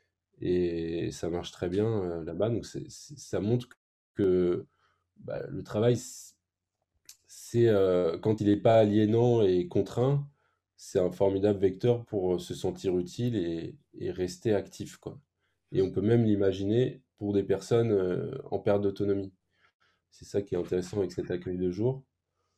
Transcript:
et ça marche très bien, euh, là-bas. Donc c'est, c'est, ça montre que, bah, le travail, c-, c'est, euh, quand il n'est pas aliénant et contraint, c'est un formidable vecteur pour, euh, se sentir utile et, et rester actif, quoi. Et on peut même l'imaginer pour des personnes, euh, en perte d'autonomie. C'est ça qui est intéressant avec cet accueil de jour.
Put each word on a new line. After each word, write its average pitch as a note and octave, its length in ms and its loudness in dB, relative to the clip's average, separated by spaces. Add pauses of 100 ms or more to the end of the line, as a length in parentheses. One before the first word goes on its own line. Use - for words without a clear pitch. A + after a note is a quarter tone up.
(400)
et E2+ 720 -2
ça - 160 -8
marche F2 240 -6
très - 160 -6
bien, G2+ 180 0
euh, F2+ 380 -4
là-bas. E2+ 240 -2
Donc A#2 160 -4
c'est, - 240 -10
c'est, - 300 -20
ça - 220 -6
montre A#2+ 280 -2 (460)
que, F#2 520 2 (520)
bah, - 320 -10
le F#2 120 -8
travail, A#2 340 0
c-, - 360 -14 (920)
c'est, - 420 2
euh, F#2 500 4
quand G#2+ 220 0
il G#2 80 -2
n'est G2+ 80 6
pas A2+ 220 6
aliénant A2 640 4
et F2+ 260 2
contraint, B2+ 600 0 (480)
c'est - 220 -4
un F2+ 120 2
formidable G2 480 2
vecteur G#2+ 480 2
pour, F#2 280 -2
euh, F2 40 0
se F2+ 160 -10
sentir F2+ 440 -4
utile A#2 380 -4
et, E2+ 400 -4 (220)
et F#2+ 120 -6
rester F2+ 440 -2
actif, F#2 420 -6
quoi. - 220 -14 (540)
Et F#2+ 100 2
on F#2 80 0
peut G2 100 -4
même A2+ 240 4
l'imaginer G2+ 800 2 (160)
pour G2+ 140 -2
des G2+ 100 2
personnes, A2 500 0
euh, F2+ 380 0 (200)
en G2+ 80 -2
perte G2+ 240 2
d'autonomie. G2 500 -2 (800)
C'est - 140 -20
ça G2+ 180 -4
qui G2 120 -6
est F2+ 40 0
intéressant F2+ 400 -2
avec F2+ 140 -2
cet F2+ 180 -6
accueil F2+ 280 -4
de F2+ 120 0
jour. A#2+ 340 -2 (540)